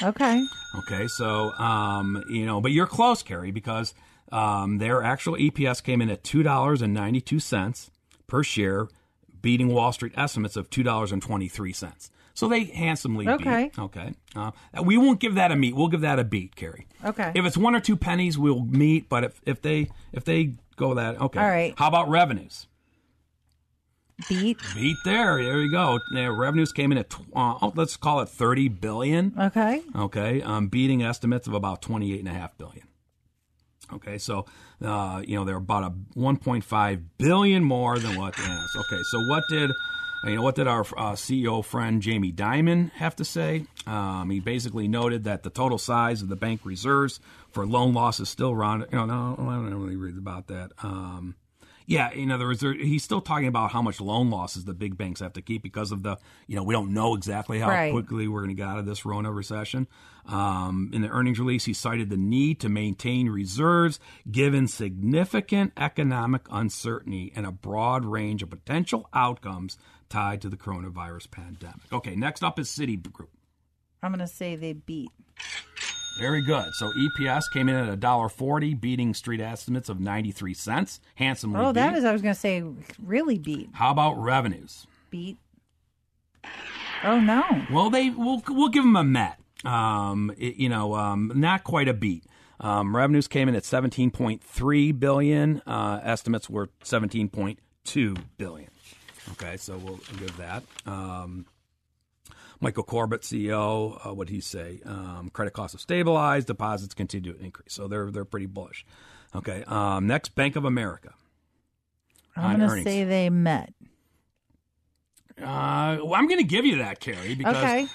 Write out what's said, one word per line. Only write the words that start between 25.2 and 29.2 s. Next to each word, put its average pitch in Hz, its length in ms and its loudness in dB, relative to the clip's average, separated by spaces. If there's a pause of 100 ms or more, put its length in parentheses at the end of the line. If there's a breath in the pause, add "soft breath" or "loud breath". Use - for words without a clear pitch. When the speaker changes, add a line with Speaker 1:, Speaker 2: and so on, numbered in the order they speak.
Speaker 2:
There 135 200 2
you 147 80 2
go. 151 280 4 (140)
Their 123 200 0
revenues 143 400 2
came 143 200 2
in 135 60 4
at, 110 100 -2
tw-, - 160 -14 (100)
uh, 123 280 2
oh, 208 120 0
let's 160 220 0
call 147 240 2
it 107 80 -2
thirty 127 400 2
billion. 120 720 0